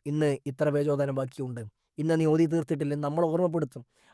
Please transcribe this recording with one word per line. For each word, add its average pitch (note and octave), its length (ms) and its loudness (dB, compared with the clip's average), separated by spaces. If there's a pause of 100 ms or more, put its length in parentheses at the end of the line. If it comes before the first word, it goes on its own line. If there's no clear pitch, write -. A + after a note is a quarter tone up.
"ഇന്ന് D3+ 240 0 (160)
ഇത്ര C#3+ 220 -2
പേജ് C#3+ 220 2
ഓതാൻ C#3 200 0
ബാക്കിയുണ്ട്, B2+ 520 -6 (360)
ഇന്ന് D#3+ 180 2
നീ D#3+ 100 2
ഓതി D#3+ 200 4
തീർത്തിട്ടില്ല," D3 480 -2
എന്ന് D3 120 -4
നമ്മൾ D3+ 180 0
ഓർമ്മപ്പെടുത്തും. D#3+ 580 0 (320)